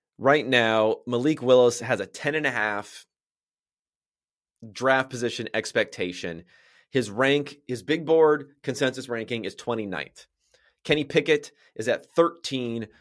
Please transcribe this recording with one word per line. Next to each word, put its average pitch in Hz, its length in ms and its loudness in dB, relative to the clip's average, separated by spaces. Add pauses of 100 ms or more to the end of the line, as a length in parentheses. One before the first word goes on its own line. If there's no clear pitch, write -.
(180)
Right 131 280 2
now, 113 500 4 (100)
Malik 123 340 0
Willis 123 400 6
has 110 200 -2
a 95 60 -6
ten 147 280 -6
and 151 120 -2
a 135 40 -2
half 107 560 -6 (1700)
draft 131 380 2
position 120 420 -6
expectation. 92 920 -4 (460)
His 117 200 -2
rank, 139 560 -2
his 117 160 -8
big 151 240 -4
board 151 560 4
consensus 131 460 -2
ranking 113 360 -6
is 95 100 -6
twenty-ninth. 101 720 -6 (580)
Kenny 151 200 0
Pickett 147 460 0 (240)
is 113 140 -6
at - 260 -2
thirteen 123 720 -2 (140)